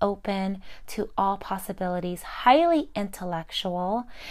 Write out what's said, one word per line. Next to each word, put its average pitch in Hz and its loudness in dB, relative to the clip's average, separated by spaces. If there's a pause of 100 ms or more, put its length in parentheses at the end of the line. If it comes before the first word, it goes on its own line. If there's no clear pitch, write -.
open 196 0 (260)
to - -4
all 196 4
possibilities, 180 -4
highly 311 6
intellectual. 185 -2 (260)